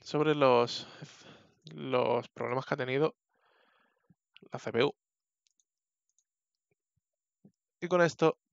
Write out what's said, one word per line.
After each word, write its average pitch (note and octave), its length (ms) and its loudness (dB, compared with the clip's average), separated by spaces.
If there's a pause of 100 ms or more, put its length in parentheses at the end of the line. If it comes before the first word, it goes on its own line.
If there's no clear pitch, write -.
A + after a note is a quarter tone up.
sobre D3+ 320 0
los, B2+ 540 2 (840)
los B2 540 -2
problemas B2 360 -6
que - 80 -6
ha - 60 -4
tenido C3 360 -2 (1400)
la - 80 -10
C A2 140 -10
P A#2 100 2
U. C#3+ 120 0 (2750)
Y F3 80 -6
con F3 120 4
esto E3 380 2 (140)